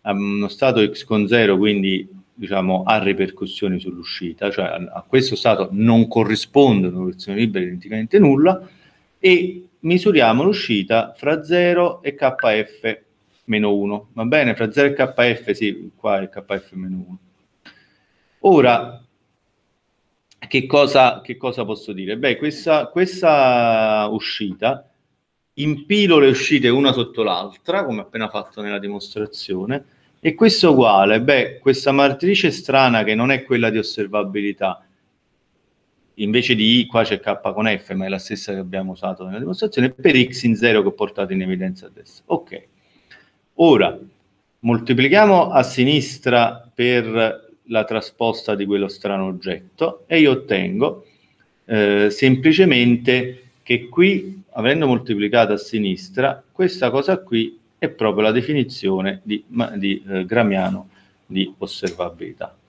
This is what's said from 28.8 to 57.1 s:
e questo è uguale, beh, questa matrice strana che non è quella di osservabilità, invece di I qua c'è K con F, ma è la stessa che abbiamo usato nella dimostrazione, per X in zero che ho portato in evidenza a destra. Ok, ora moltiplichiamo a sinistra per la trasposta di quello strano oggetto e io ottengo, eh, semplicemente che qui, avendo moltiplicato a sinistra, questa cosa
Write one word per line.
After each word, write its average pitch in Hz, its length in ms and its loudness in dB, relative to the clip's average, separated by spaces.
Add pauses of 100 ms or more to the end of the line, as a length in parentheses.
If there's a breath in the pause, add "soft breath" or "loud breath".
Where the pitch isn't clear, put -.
e 160 160 -4
questo 220 320 4
è - 20 8
uguale, 110 520 6
beh, 127 380 0
questa 135 320 0
matrice 139 600 2
strana 127 520 2
che 107 120 -2
non 123 160 0
è 131 120 -2
quella 117 280 0
di 110 80 -2
osservabilità, 101 1080 -6 (1300)
invece 113 400 0
di 110 240 2
I 117 60 0
qua 117 180 0
c'è 104 160 -2
K 101 200 -4 (140)
con 107 140 -2
F, 98 260 -4
ma 95 120 -6
è 95 40 -8
la 95 100 -6
stessa 98 340 -10
che 95 60 -8
abbiamo 95 320 -8
usato 92 340 -10
nella 98 140 -12
dimostrazione, 156 520 -4
per 135 240 2
X 123 280 0
in 117 120 2
zero 110 260 2
che 98 80 0
ho - 40 -6
portato 98 400 -6
in 95 80 -4
evidenza 92 460 -8
a - 40 -20
destra. - 360 -20
Ok, - 400 -8 (880 soft breath)
ora 120 420 4 (640)
moltiplichiamo 139 920 4
a 131 120 4
sinistra 127 1120 0
per 117 760 -2 (140)
la 113 220 -2
trasposta 110 720 -4
di 101 100 -4
quello 98 220 0
strano 98 380 -6
oggetto 95 840 -8
e 165 120 0
io 143 120 6
ottengo, 110 760 -2 (600 soft breath)
eh, 104 440 2
semplicemente 127 1400 2 (120)
che 123 240 -4
qui, 190 640 0
avendo 139 360 0
moltiplicato 110 640 0
a 98 40 -2
sinistra, 107 960 -4
questa 180 400 -2
cosa 143 280 0